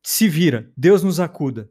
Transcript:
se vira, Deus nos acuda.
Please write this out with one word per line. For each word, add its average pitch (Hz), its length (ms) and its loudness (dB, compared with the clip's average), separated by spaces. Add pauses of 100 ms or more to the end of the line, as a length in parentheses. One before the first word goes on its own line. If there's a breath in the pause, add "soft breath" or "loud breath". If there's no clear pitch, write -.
se - 240 0
vira, 151 480 0
Deus 170 280 4
nos 185 160 -2
acuda. 135 520 -6